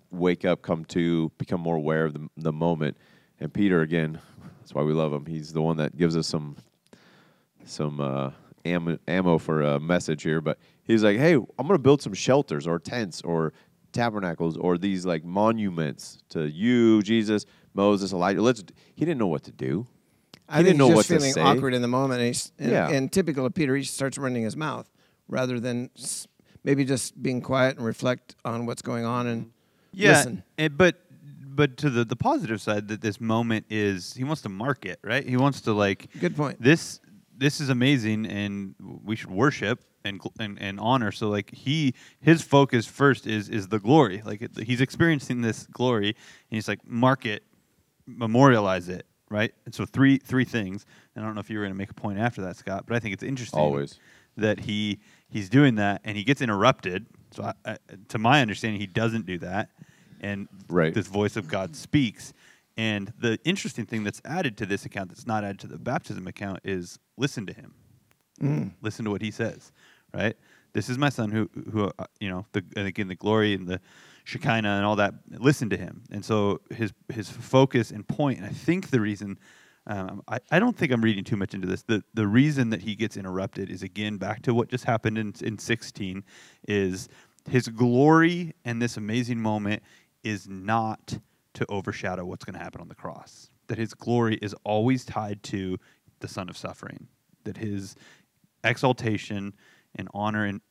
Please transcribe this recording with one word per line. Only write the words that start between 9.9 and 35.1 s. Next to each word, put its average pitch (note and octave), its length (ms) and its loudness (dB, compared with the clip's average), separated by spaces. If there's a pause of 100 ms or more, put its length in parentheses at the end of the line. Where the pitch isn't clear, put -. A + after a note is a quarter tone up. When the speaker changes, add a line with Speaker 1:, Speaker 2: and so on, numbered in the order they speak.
Speaker 1:
here. D#2+ 160 0
But D#2 180 -2 (260)
he's A2 200 4
like, G#2 140 6
"Hey, D#3+ 160 6
I'm C3+ 340 0
gonna F#3+ 120 4
build C3+ 220 6
some G2+ 120 -8
shelters F2+ 520 0
or E2+ 140 0
tents A2 420 -6
or E2 300 0 (400)
tabernacles F#2 640 -2
or F2 200 2
these, F#2 280 -2
like, E2 200 -2
monuments F#2+ 920 -2 (100)
to D#2 200 -4
you, A2 520 6
Jesus, G#2+ 440 0 (280)
Moses, G2 400 2
Elijah." F2+ 280 2
Let's, A2+ 220 2 (320)
he D#3 80 -2
didn't D#3 140 0
know A2 100 2
what D2+ 160 -2
to - 80 -18
do. D2+ 360 -4 (600)
Speaker 2:
I D3+ 120 -2
Speaker 1:
He E3+ 40 8
Speaker 2:
think F#3 40 6
Speaker 1:
didn't F3+ 100 8
know C#3 100 8
Speaker 2:
he's - 100 10
just - 120 6
Speaker 1:
what F3 60 2
to D#3 40 6
Speaker 2:
feeling C#3 140 2
Speaker 1:
say. - 80 2
Speaker 2:
awkward C3 320 4
in B2 80 2
the A#2+ 80 -2
moment. B2+ 320 0
And, A#2+ 60 2
he's, - 320 -4
and, F3 120 0
Speaker 1:
Yeah. F3+ 180 4
Speaker 2:
and C3+ 220 0
typical D3+ 340 0
of B2 80 -2
Peter, C#3 220 0
he C#3 80 0
starts C3+ 340 -4
running B2+ 260 -2
his G#2+ 120 -2
mouth C3 340 -8 (380)
rather B2+ 320 -2
than B2 380 -4
s-, - 300 -10 (360)
maybe C#3 220 2
just C3 360 -4
being C3 200 -2
quiet C3 360 2
and B2 80 -6
reflect B2 500 -4 (100)
on A#2 200 -4
what's A#2 160 -6
going A#2+ 220 -4
on A#2+ 240 -2
and A#2 240 -4 (400)
Speaker 3:
Yeah, G3 200 6
Speaker 2:
listen. A#2+ 320 6 (140)
Speaker 3:
and, D#3 200 0
but, F3 240 6 (440)
but C#3 320 2
to D3 120 0
the, A#2 160 4
the A2+ 100 -4
positive E3+ 460 0
side, G#2 280 -2
that G#2+ 120 -6
this G#2 200 -2
moment A2+ 480 0
is, G2+ 440 -2
he B2+ 100 -8
wants D3 180 -4
to G#2+ 80 -8
mark G#2+ 360 -4
it, F2+ 180 -12
right? A#2+ 240 -2